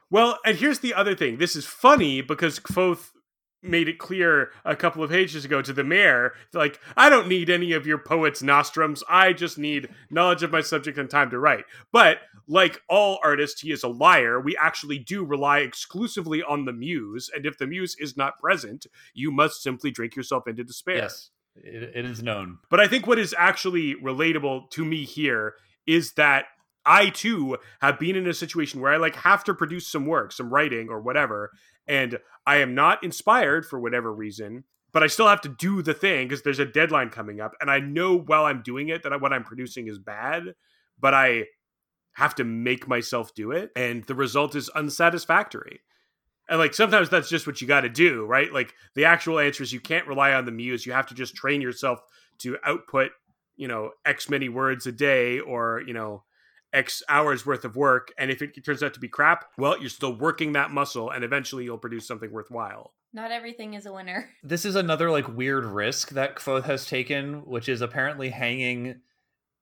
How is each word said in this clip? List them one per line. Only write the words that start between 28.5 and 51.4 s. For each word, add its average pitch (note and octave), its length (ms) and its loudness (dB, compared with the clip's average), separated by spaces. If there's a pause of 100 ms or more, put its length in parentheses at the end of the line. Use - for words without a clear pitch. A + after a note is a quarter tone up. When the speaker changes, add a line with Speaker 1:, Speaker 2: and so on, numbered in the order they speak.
Speaker 1:
where C3+ 140 2
I, D#3 40 4
like, D#3+ 200 0
have G3 260 4
to G3+ 100 -2
produce E3+ 320 -4
some C#3+ 220 -4
work, C3+ 240 0
some B2 180 -10
writing B2 400 0
or A2 120 -8
whatever, A#2 500 -2 (340)
and C3 320 0 (300)
I C#3+ 100 6
am B2+ 160 2
not D#3 300 4
inspired E3+ 600 2
for C3 140 -10
whatever A#2 320 -2
reason, G#2+ 520 -12 (280)
but D#3 120 4
I D#3 40 6
still A3 200 4
have G3+ 140 6
to D3 80 -10
do F3+ 340 -2
the D3+ 100 0
thing D3+ 360 0
'cause C#3 120 -6
there's C#3 160 -2
a C#3+ 80 0
deadline C#3+ 460 2
coming G#2 300 -12
up, A2 200 -8
and C#3+ 80 0
I C#3 100 4
know E3 380 0
while D#3 280 4
I'm C3+ 180 0
doing C3+ 260 -6
it E3 140 -6
that C#3 100 -4
I, C#3+ 40 -2
what C#3 160 0
I'm B2 100 -2
producing B2 440 -12
is G#2 120 -12
bad, C3 560 -8 (420)
but C3+ 160 4
I B2 320 4 (680)
have D3 220 -2
to C3+ 80 -2
make A#2+ 440 -2
myself A#2+ 480 -4
do A2 160 -8
it, F3+ 240 -6
and A#2+ 300 -4
the C#3 100 -6
result C3+ 400 -2
is C#3 140 -6
unsatisfactory. E3+ 1120 -2 (640)
And, E3 120 0
like, D3+ 140 2
sometimes G3+ 360 4
that's E3+ 200 2
just E3 160 -2
what D3 160 -8
you B2 60 -6
gotta C3 220 2
do, B2 360 2
right? C3+ 260 2
Like, C3 220 -4 (220)
the D3 100 2
actual E3 340 4
answer C#3+ 240 0
is A#2+ 100 -8
you B2 60 -10
can't E3 280 -4
rely C#3 260 2
on B2+ 120 0
the A#2+ 60 -8
muse. A#2+ 340 -8
You B2 80 -8
have C3 140 -2
to A#2+ 60 -20
just B2 220 -10
train C#3+ 260 -2